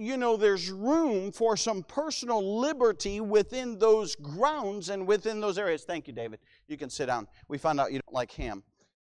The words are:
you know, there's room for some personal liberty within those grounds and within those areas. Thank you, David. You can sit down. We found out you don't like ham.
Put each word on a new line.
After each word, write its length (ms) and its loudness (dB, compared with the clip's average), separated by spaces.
you 160 -2
know, 200 4
there's 340 4
room 600 2
for 260 2
some 280 -2
personal 720 -2
liberty 640 2
within 580 0
those 380 4
grounds 720 -2
and 180 -4
within 340 0
those 160 -2
areas. 280 -2
Thank 240 -8
you, 60 -14
David. 260 -10
You 120 -10
can 120 -10
sit 160 -4
down. 220 -4
We 120 -8
found 200 0
out 140 0
you 80 -4
don't 140 -14
like 180 -4
ham. 320 -10